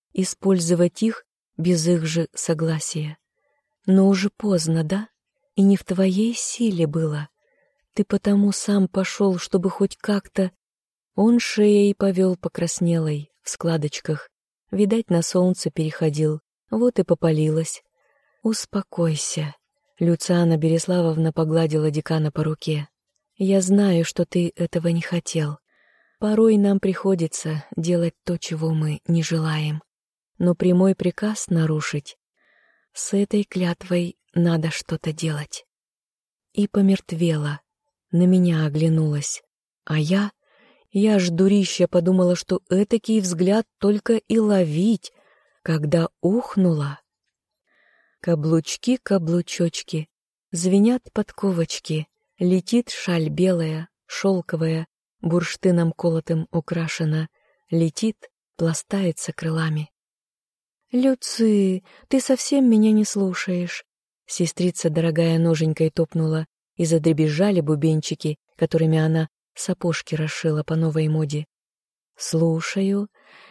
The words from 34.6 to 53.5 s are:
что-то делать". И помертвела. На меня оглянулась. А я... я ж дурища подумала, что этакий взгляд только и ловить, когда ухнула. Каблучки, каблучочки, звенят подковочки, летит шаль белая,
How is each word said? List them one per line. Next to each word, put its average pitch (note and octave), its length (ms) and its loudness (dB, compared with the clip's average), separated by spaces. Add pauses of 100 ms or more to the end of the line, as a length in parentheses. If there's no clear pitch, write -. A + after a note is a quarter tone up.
что-то - 400 -8
делать". D3+ 540 -8 (880)
И G3+ 140 0
помертвела. E3 920 0 (520)
На F3 140 4
меня F3 400 4
оглянулась. D3+ 800 0 (400)
А D#3 160 -2
я... F#3+ 320 0 (600)
я G#3 280 2
ж F3+ 100 0
дурища F#3+ 580 2
подумала, F3+ 480 2
что - 340 -4
этакий G#3+ 500 0
взгляд F#3 460 0 (120)
только G#3 380 0
и A3 240 0
ловить, G3 720 2 (520)
когда D#3+ 460 0 (120)
ухнула. E3+ 800 0 (1200)
Каблучки, E3 800 0
каблучочки, E3+ 1120 -2 (420)
звенят G3 640 2
подковочки, E3+ 960 -4 (320)
летит F#3 500 2
шаль E3 400 -2
белая, E3 600 -2 (160)